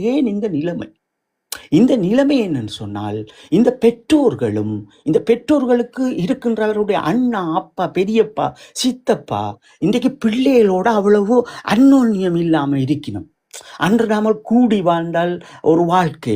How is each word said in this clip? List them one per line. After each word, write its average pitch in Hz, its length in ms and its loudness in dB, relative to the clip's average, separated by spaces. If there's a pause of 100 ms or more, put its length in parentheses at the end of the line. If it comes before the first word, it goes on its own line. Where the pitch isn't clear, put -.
ஏன் 247 260 0
இந்த 202 200 -4
நிலைமை? 165 400 -6 (800)
இந்த 240 260 4
நிலைமை 254 440 2
என்னன்னு 139 340 -4
சொன்னால், 104 460 -8 (300)
இந்த 240 220 4
பெற்றோர்களும், 139 1040 0 (280)
இந்த - 180 0
பெற்றோர்களுக்கு 247 840 0 (120)
இருக்கின்றவருடைய 214 880 -2
அண்ணா, 226 400 0 (120)
அப்பா, 185 360 -4
பெரியப்பா, 202 560 0 (260)
சித்தப்பா, 214 680 -4 (360)
இன்றைக்கு 220 380 0
பிள்ளைகளோட 226 760 2
அவ்வளவு 208 440 2 (320)
அந்யோன்யம் 214 680 4
இல்லாம 147 380 0
இருக்கணும். 131 500 -4 (500)
அன்று 220 300 2
நாம 214 240 0 (120)
கூடி 226 380 2
வாழ்ந்தால் 170 500 0 (300)
ஒரு 165 240 2
வாழ்க்கை, 165 500 0